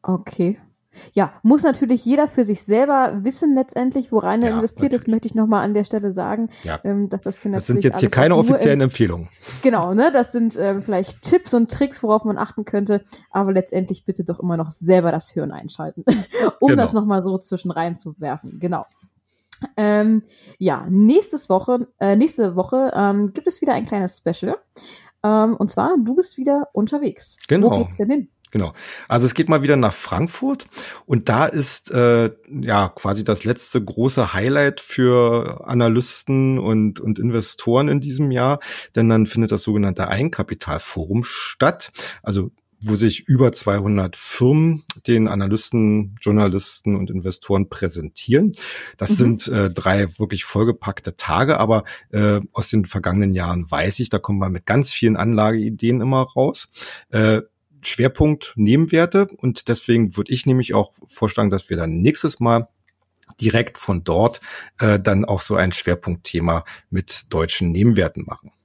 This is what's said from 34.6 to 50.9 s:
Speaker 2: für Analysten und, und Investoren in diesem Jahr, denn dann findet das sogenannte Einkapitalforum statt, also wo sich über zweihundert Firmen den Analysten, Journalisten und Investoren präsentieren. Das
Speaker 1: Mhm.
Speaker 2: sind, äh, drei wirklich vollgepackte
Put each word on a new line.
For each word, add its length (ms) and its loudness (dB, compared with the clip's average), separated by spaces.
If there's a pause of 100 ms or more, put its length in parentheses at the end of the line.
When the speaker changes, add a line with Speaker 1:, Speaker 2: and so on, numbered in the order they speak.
Speaker 2:
für 880 2
Analysten 920 0
und, 400 0
und 180 -2
Investoren 680 0
in 120 0
diesem 300 -4
Jahr, 300 0 (360)
denn 140 4
dann 160 4
findet 260 -2
das 120 -2
sogenannte 440 0
Einkapitalforum 1160 -4
statt, 720 -4 (280)
also 300 -4 (280)
wo 140 -2
sich 340 0
über 260 4
zweihundert 600 -2
Firmen 680 2 (240)
den 200 4
Analysten, 920 0
Journalisten 760 0
und 140 -6
Investoren 600 -2
präsentieren. 840 -2 (460)
Das 140 -2
Speaker 1:
Mhm. 40 4
Speaker 2:
sind, 320 2
äh, 240 0
drei 480 0
wirklich 260 -4
vollgepackte 680 -2